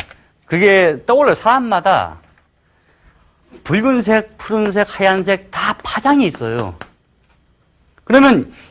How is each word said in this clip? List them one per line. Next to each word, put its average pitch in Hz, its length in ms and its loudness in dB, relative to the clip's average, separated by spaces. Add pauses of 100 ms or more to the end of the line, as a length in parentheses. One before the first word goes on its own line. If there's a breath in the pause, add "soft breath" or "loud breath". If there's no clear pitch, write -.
(460 soft breath)
그게 175 600 2
떠올라요. 247 280 2
사람마다 185 840 -2 (1500)
붉은색, 220 720 -2
푸른색, 208 500 -2
하얀색 190 640 -2
다 - 320 -6
파장이 277 440 0
있어요. 113 500 -6 (1300)
그러면 254 480 4 (180 loud breath)